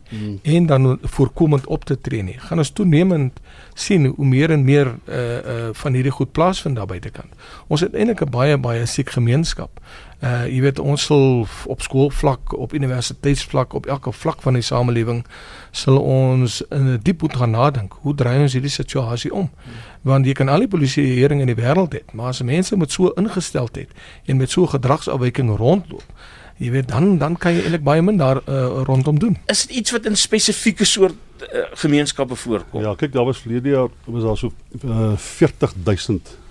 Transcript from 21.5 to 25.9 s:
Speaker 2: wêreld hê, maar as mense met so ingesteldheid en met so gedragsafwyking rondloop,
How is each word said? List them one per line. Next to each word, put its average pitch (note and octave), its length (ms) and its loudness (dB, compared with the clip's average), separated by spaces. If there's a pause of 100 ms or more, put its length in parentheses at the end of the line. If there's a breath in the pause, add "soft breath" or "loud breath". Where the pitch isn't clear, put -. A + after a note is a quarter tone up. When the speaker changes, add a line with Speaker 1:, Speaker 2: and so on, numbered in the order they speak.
Speaker 2:
wêreld C#3 380 2
hê, - 60 -8 (140)
maar A2+ 140 -8
as B2+ 140 -6
mense D#3 360 0
met D#3+ 140 0
so F3+ 260 2
ingesteldheid - 720 -4 (360 loud breath)
en C3+ 120 0
met C3 120 2
so F3+ 160 4
gedragsafwyking B2+ 920 0
rondloop, D3+ 460 0 (560 loud breath)